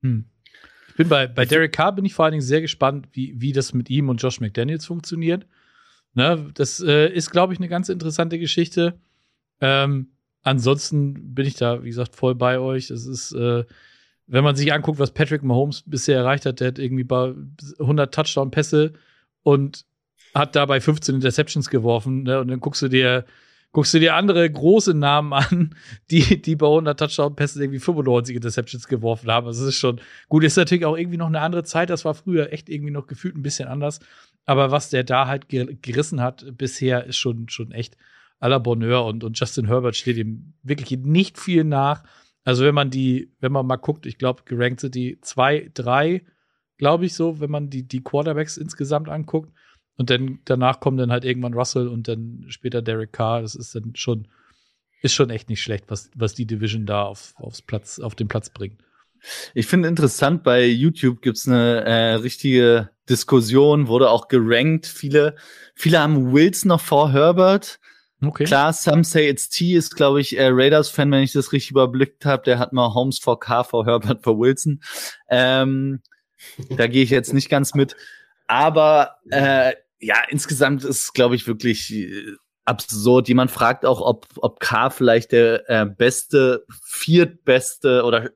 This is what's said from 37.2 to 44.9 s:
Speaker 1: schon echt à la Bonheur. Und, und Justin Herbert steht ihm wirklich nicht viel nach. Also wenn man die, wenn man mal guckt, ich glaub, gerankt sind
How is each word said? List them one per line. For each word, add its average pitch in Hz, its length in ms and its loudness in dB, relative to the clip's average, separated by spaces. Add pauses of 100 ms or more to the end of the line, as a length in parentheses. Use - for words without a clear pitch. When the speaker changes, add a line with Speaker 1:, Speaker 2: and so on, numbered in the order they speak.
Speaker 1:
schon 117 240 -12
echt 113 240 -12 (440)
à 127 80 -2
la 135 100 2
Bonheur. 120 480 0
Und, 113 180 -8
und 113 140 -10
Justin 117 280 -4
Herbert 120 300 -2
steht 120 220 -4
ihm 110 340 -10 (100)
wirklich 143 360 -8
nicht 156 400 0
viel 170 260 0
nach. 143 400 -2 (400)
Also 127 200 0
wenn 147 100 4
man 135 160 0
die, 131 500 -2
wenn 131 120 -2
man 135 140 -2
mal 127 100 -2
guckt, 151 300 -8
ich 123 120 -14
glaub, 127 280 -4
gerankt 123 340 -4
sind 127 140 -8